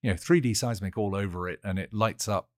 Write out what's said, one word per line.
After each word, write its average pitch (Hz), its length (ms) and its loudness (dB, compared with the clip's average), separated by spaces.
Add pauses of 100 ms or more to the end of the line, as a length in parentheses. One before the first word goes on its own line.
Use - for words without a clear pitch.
you 123 80 2
know, 90 60 2
three 175 240 4
D 123 140 2
seismic 117 440 -2
all 101 160 0
over 90 340 -4
it, 87 140 -8
and 95 160 -2
it - 140 -6
lights 107 360 0
up, 101 300 -2